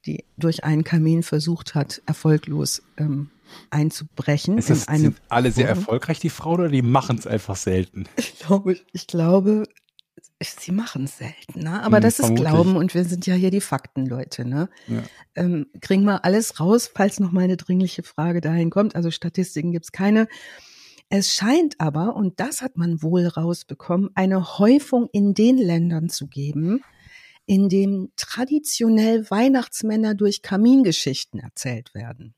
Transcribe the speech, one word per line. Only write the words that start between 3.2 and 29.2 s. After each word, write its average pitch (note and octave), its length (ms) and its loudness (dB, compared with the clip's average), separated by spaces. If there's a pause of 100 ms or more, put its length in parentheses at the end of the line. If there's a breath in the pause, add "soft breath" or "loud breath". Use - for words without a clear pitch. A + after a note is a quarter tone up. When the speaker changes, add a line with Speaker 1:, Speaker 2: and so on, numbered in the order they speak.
Speaker 1:
einzubrechen D3+ 880 -2
Speaker 2:
Ist A3+ 120 -2
Speaker 1:
in D#3 60 6
Speaker 2:
das, - 140 -4
Speaker 1:
eine D3+ 140 2
Speaker 2:
sind D3 260 0
alle B2 240 2
sehr B2 160 2
Speaker 1:
Wohnung. F3 100 0
Speaker 2:
erfolgreich, D3+ 400 -4
die E3 100 -2
Frauen, E3 300 -2
oder E3+ 100 0
die C#3 120 2
machen's B2 440 0
einfach G2+ 300 -4
selten? F#2 480 -2 (140)
Speaker 1:
Ich - 220 -8
glaube, G3 360 0 (160)
ich - 160 -12
glaube, F#3+ 560 2 (760)
sie - 320 -10
machen's F#3 460 -6
selten, - 420 -14
ne? E3 220 -6
Aber G#3+ 140 6
Speaker 2:
Hm, G#3+ 60 8
Speaker 1:
das A3+ 160 4
ist - 60 2
Speaker 2:
vermutlich. A#2 240 2
Speaker 1:
Glauben F3 260 6
und F3+ 180 0
wir F3 120 2
sind F3 200 -4
ja F#3 100 2
hier F#3 160 2
die G3 100 0
Faktenleute, C3 840 -6
ne? C#3 240 -4 (200 loud breath)
Speaker 2:
Ja. A#2 160 -4 (320 loud breath)
Speaker 1:
Ähm, F3 320 -2 (120)
kriegen F#3+ 240 2
wir G3+ 220 2
alles G#3 340 0
raus, G#3 340 2
falls G3 280 0
noch F#3 100 0
mal F3+ 140 2
eine F#3 100 2
dringliche F3+ 480 -2
Frage E3+ 380 -2
dahin E3 300 0
kommt. G#3 260 0
Also E3+ 120 -2
Statistiken E3+ 640 -4
gibt's E3+ 220 -8
keine. G#3+ 340 2 (840 loud breath)
Es F#3+ 240 0
scheint D4 460 0
aber, D#3+ 360 -2
und F#3+ 260 -2
das C4+ 200 -6
hat B3+ 140 -10
man E3+ 280 -2
wohl F3 240 0
rausbekommen, F3 880 -4
eine F#3+ 420 -2
Häufung B3 560 4
in G3+ 220 2
den A#3+ 220 4
Ländern E3+ 520 0
zu - 180 -10
geben, D3+ 560 -4 (640 soft breath)
in G3 240 2
denen G3 460 0
traditionell A3+ 1120 0